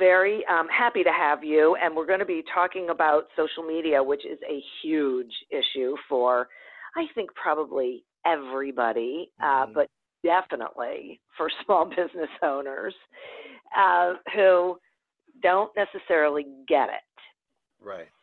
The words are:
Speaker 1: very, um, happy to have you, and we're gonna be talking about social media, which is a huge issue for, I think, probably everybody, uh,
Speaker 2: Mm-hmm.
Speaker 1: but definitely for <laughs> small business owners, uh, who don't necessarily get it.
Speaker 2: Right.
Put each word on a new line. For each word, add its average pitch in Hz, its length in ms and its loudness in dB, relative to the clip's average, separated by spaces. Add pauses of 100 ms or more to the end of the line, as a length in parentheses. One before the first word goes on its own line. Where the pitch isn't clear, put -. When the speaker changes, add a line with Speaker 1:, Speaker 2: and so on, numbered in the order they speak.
Speaker 1:
very, 185 460 4
um, 165 220 2
happy 233 360 0
to 170 80 2
have 151 320 0
you, 156 320 4
and 165 180 -2
we're 156 120 -4
gonna 190 180 0
be 170 180 -4 (100)
talking 180 380 -2
about 156 460 2
social 160 260 -4
media, 160 400 0
which 143 240 -2
is - 160 -10
a 143 180 -8 (220)
huge 139 500 -2 (160)
issue 135 480 -4 (120)
for, 123 400 2 (480)
I 330 180 -4
think, 196 220 -8
probably 139 680 -4 (220)
everybody, 131 1040 -2 (100)
uh, 135 260 2
Speaker 2:
Mm-hmm. 110 80 -14
Speaker 1:
but 147 160 0 (340)
definitely 143 960 -4 (160)
for 160 200 -4
<laughs> - 80 -14
small 175 200 4
business 175 460 -4 (120)
owners, 139 520 -4 (800)
uh, 180 380 4 (200)
who 180 420 6 (640)
don't 190 360 2
necessarily 151 720 0 (200)
get 135 220 2
it. - 320 -14 (600)
Speaker 2:
Right. 95 280 -14 (140)